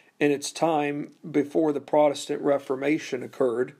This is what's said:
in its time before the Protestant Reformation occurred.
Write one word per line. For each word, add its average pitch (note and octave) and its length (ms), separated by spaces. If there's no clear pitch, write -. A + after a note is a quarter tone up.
in D3 100
its C#3+ 220
time D3 600
before D3+ 420
the C#3 100
Protestant D3 600
Reformation C#3 800
occurred. B2+ 560